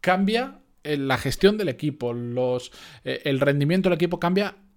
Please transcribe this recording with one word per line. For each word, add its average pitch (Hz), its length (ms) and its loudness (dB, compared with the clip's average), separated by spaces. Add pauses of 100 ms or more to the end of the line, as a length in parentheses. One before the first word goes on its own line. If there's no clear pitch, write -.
Cambia, 196 580 0 (240)
eh, 151 140 -2
la 135 200 0
gestión 190 400 2
del 202 120 -2
equipo, 131 440 -4
los, 123 600 -4 (320)
eh, 131 200 -6
el 139 160 0
rendimiento 143 480 2
del 180 80 4
equipo 170 220 0
cambia 185 380 -2 (200)